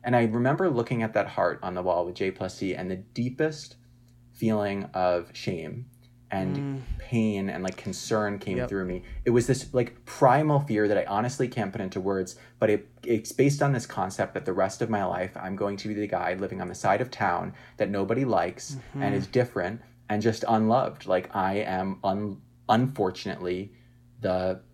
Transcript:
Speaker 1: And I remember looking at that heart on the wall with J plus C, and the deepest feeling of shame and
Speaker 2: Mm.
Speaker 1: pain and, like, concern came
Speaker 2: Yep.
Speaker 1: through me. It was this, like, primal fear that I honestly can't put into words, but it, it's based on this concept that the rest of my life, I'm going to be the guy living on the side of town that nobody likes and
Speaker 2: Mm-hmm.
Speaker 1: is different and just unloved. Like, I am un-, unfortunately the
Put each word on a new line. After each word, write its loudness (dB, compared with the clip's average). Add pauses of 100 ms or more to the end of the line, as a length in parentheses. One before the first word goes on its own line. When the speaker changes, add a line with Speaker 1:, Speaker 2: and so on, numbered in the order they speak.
Speaker 1:
And 2
I 6
remember 2
looking 0
at -2
that 2
heart 0
on -6
the -4
wall 2
with -8
J 0
plus -8
C, -2
and -6
the -4
deepest -4 (580)
feeling 0 (100)
of 2
shame -6 (440)
and -2
Speaker 2:
Mm. -4 (180)
Speaker 1:
pain 0
and, -4
like, -4
concern -2
came -4
Speaker 2:
Yep. -2
Speaker 1:
through -2
me. -6 (220)
It 4
was 6
this, 0
like, -2
primal 4
fear 2
that 4
I 0
honestly 0
can't -4
put -6
into -4
words, -2 (220)
but 4
it, 2 (160)
it's 0
based 4
on 4
this 0
concept -4
that -4
the -2
rest 0
of 0
my 2
life, -2
I'm -4
going -2
to -8
be -4
the -2
guy -2
living -4
on -6
the -8
side 4
of -2
town -2 (240)
that 2
nobody 0
likes 0 (160)
and -4
Speaker 2:
Mm-hmm. 2
Speaker 1:
is 0
different 0 (300)
and 2
just 2
unloved. 4
Like, 0
I 0
am -2
un-, -2 (260)
unfortunately 0 (480)
the 0 (140)